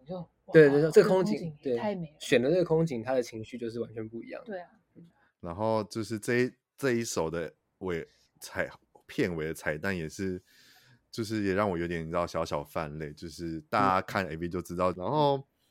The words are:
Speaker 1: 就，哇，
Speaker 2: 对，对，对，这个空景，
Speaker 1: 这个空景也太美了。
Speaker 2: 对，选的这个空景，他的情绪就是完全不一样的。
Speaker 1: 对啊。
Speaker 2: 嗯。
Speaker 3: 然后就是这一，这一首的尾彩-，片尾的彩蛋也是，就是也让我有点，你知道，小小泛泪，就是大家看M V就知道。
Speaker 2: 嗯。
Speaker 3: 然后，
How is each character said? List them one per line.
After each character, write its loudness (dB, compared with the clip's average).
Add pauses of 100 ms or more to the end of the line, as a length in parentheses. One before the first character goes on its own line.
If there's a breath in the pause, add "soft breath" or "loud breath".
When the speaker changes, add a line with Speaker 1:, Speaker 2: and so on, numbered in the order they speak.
Speaker 1:
就， -10
哇， -16
Speaker 2:
对， 12
对， 6
对， 4
这 10
个 6
空 4
景， 0
Speaker 1:
这 -4
个 -8
空 -16
景 -2
也 0
太 -2
美 -10
了。 -20
Speaker 2:
对， -
选 4
的 2
这 4
个 4
空 2
景， -4
他 -2
的 2
情 -6
绪 -12
就 -6
是 -8
完 -8
全 -8
不 -12
一 -16
样 -12
的。 -18
Speaker 1:
对 -8
啊。 -16 (240)
Speaker 2:
嗯。 -20 (360 soft breath)
Speaker 3:
然 -8
后 0
就 -6
是 -6
这 2
一， -6 (260)
这 0
一 0
首 -2
的 -6 (260)
尾 -4 (320 soft breath)
彩-， -6 (360)
片 -2
尾 -4
的 -6
彩 -6
蛋 -4
也 -6
是， -6 (720 soft breath)
就 -6
是 -4
也 2
让 2
我 -2
有 -2
点， -4
你 -8
知 -8
道， 0
小 -4
小 -4
泛 -8
泪， -8
就 -14
是 -8
大 -2
家 4
看 -2
M -8
V -4
就 -4
知 -10
道。 2
Speaker 2:
嗯。 -4
Speaker 3:
然 -4
后， 0 (220 soft breath)